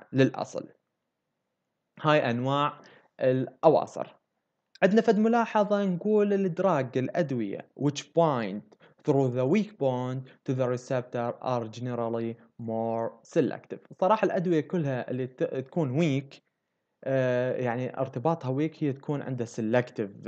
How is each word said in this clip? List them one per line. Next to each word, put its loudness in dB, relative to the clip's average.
للأصل. 0
هاي 4
أنواع 0
الأواصر. 0
عندنا 6
فد 4
ملاحظة 2
نقول 2
الدراج، 0
الأدوية -2
which 0
bind 0
through 4
the 0
weak 0
bond -2
to -2
the 0
receptor -4
are -2
generally -4
more -2
selective. -2
صراحة 4
الأدوية 2
كلها -2
اللي -4
ت-، -6
تكون -2
weak، -2
آه، 0
يعني -4
ارتباطها -2
ويك، -2
هي 0
تكون -6
عندها -6
سيلكتيف، -2